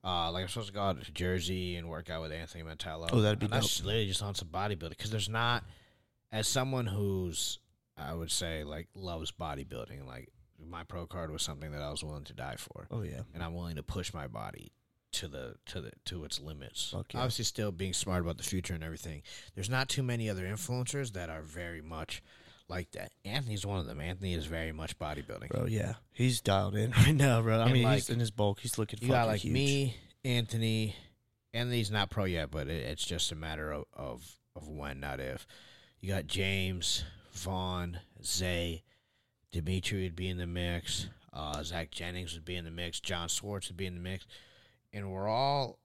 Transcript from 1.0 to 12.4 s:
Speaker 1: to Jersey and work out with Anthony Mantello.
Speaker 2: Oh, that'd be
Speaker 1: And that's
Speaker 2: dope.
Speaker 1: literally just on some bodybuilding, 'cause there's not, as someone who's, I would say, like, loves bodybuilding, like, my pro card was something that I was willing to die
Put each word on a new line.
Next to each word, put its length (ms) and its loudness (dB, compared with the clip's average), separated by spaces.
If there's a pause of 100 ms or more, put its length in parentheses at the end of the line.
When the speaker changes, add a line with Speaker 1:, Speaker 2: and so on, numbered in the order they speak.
Speaker 1:
to 100 -12
Jersey 640 0
and 120 -6
work 220 -6
out 120 -2
with 80 -4
Anthony 320 -8
Mantello. 480 -6
Speaker 2:
Oh, 120 6
that'd 180 6
be 60 2
Speaker 1:
And 80 0
that's 240 4
Speaker 2:
dope. 80 -2
Speaker 1:
literally 200 2
just 160 0
on 120 -4
some 140 -6
bodybuilding, 500 -2
'cause 120 -4
there's 200 0
not, 340 2 (680)
as 160 0
someone 400 2
who's, 720 0 (380)
I 160 -6
would 180 -4
say, 340 0
like, 300 -8
loves 380 -6
bodybuilding, 760 -6
like, 220 -12 (360)
my 200 -10
pro 220 -8
card 240 -6
was 120 -4
something 300 -4
that 100 -6
I 80 -4
was 140 -6
willing 200 -8
to 100 -14
die 220 -8